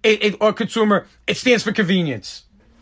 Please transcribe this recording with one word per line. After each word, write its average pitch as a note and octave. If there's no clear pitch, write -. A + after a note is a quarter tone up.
it, G#3+
it, G#3
or G#3+
consumer. G#3
It G#3
stands A#3+
for G#3+
convenience, E3+